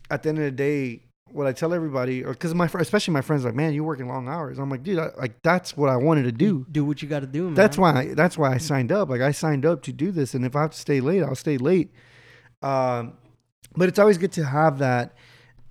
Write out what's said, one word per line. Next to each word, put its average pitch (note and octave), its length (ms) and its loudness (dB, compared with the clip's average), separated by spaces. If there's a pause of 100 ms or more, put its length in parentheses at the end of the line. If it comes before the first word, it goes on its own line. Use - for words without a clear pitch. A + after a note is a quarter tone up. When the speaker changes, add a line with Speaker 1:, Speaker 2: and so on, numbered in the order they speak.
(100)
Speaker 1:
at D3 120 -4
the D#3 60 -2
end D#3 100 0
of D3+ 60 -2
the C#3 60 -2
day, C3+ 500 -2 (320)
what C#3+ 140 -4
I C3 60 2
tell D#3+ 200 -2
everybody, C3 520 -2
or C3 100 -6
'cause E3 200 -4
my E3+ 120 2
fr-, F3+ 140 -2
especially F3+ 340 0
my C#3 60 2
friends, C#3 240 0
like, A2+ 100 -4
"Man, D3+ 180 0
you're D3+ 120 -4
working C3 240 -6
long B2+ 200 -8
hours." C#3 300 -8
I'm C#3 100 -6
like, C3 140 -6
"Dude, F3 160 -2
I, D#3+ 180 -4
like, B2 280 -8
that's F3 320 0
what C#3+ 120 2
I C3 80 2
wanted C#3+ 280 4
to B2 80 0
do." A#2+ 120 0
Speaker 2:
You D3+ 280 2
do C#3+ 120 0
what D3 180 -4
you C#3+ 60 -10
gotta C#3 200 -4
do, D3 160 -4
man. E3+ 100 -4
Speaker 1:
That's G#3 240 6
why, C#3+ 360 4
that's E3 220 2
why C#3 160 2
I B2+ 60 0
signed C3 320 0
up. F#3+ 180 2
Like, B2 120 -2
I C#3 100 2
signed C#3+ 340 0
up D#3+ 180 0
to C3+ 100 -10
do C#3+ 180 -2
this, D3 240 -2
and B2+ 100 -2
if C3 120 -4
I D3 60 0
have D#3 100 -2
to - 60 -16
stay C#3+ 220 0
late, E3 220 2
I'll C3+ 140 -4
stay D3+ 200 -2
late. D#3 360 2 (680)
Um, B2+ 520 -2 (600)
but F3+ 120 4
it's F3+ 120 2
always G#3 180 6
good F3+ 140 -2
to D#3+ 120 -2
have C#3+ 340 2
that. B2 360 0 (560)